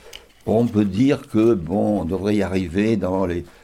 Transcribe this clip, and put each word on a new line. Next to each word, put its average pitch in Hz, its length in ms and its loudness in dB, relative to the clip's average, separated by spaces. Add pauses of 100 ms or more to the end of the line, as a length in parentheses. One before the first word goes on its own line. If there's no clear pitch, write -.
(460)
on 117 220 2
peut 104 180 2
dire 123 440 0
que, 113 240 4
bon, 101 480 -2
on 85 40 -4
devrait 95 300 -2
y 101 80 0
arriver 95 540 0
dans 92 280 -2
les, 87 200 -4 (180)